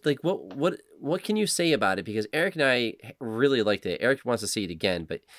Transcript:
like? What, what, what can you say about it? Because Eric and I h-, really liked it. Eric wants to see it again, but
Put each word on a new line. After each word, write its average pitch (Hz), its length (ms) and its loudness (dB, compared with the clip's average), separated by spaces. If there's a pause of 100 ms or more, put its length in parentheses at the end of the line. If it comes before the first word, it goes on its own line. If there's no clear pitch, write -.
like? 143 180 2
What, 120 340 -4
what, 160 240 0 (180)
what 160 240 -2
can 214 140 0
you 208 100 2
say 170 260 2
about 98 260 2
it? 95 60 -6
Because 107 280 -2
Eric 175 220 -2
and 151 100 0
I 131 120 4
h-, 120 200 -2 (240)
really 123 420 2
liked 98 240 2
it. 90 140 -2
Eric 131 240 0
wants 120 180 0
to 104 40 -6
see 104 180 -2
it 87 60 -6
again, 85 340 -2
but - 160 -8 (180)